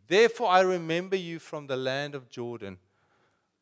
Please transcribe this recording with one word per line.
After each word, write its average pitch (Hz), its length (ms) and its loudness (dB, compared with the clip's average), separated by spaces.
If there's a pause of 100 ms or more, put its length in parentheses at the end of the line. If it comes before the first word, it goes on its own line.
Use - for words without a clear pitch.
Therefore 226 400 4
I 185 140 6
remember 180 560 0
you 170 220 -8
from 147 280 -12
the 131 80 -4
land 135 400 -4
of 127 140 -14
Jordan." 110 500 -10 (840)